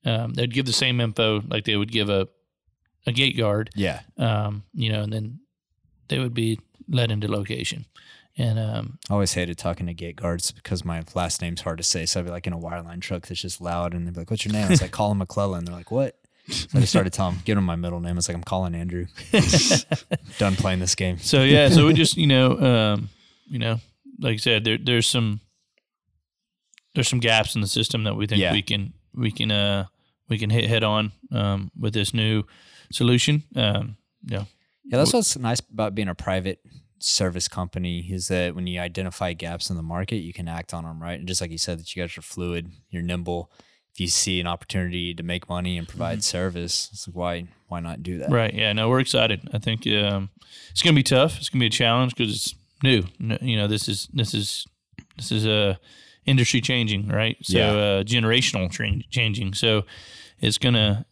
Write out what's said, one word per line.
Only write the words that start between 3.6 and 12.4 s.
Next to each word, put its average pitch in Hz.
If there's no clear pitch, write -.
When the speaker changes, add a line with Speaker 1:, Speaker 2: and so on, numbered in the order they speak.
Speaker 2:
Yeah. 95
Speaker 1:
Um, 104
you 113
know, 107
and 104
then 110
they 135
would 123
be 113
led 123
into 104
location. 107
And, 113
um, 110
Speaker 2:
I 101
always 101
hated 87
talking 87
to 87
gate 85
guards 87
because -
my 82
last 87
name's 85
hard 82
to 85
say. 82
So 92
I'd 87
be, 87
like, 87